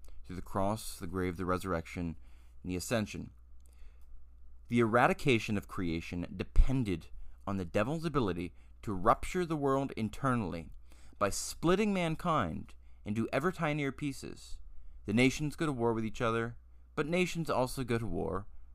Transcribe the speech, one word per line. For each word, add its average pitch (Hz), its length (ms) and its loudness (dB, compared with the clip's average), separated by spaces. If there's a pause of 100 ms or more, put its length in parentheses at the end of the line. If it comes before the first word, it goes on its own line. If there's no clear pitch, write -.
(240)
through 90 120 -10
the 87 60 -6
cross, 104 560 -2
the 98 80 -8
grave, 90 300 -2
the 90 100 -4
resurrection, 87 720 -2 (460)
and 90 80 -6
the 90 60 -2
ascension. 101 540 -2 (1400)
The 120 120 4
eradication 117 760 4
of 95 100 -4
creation 85 600 -2 (100)
depended 104 720 6 (380)
on 98 100 -2
the 92 80 -2
devil's 127 400 0
ability 98 480 0 (300)
to 110 100 -4
rupture 117 520 2
the 160 120 0
world 139 400 2
internally 107 720 -2 (500)
by 101 120 2
splitting 190 640 2
mankind 160 800 0 (300)
into 107 280 -2
ever 139 180 2
tinier 151 400 -2
pieces. - 680 -8 (480)
The 101 60 0
nations 131 440 4
go 165 100 -2
to 151 60 2
war 117 200 2
with 110 120 0
each 110 160 -4
other, 117 340 0 (400)
but 151 140 -2
nations 170 420 0
also 127 320 0
go 117 160 2
to 113 80 -4
war 85 400 -2 (280)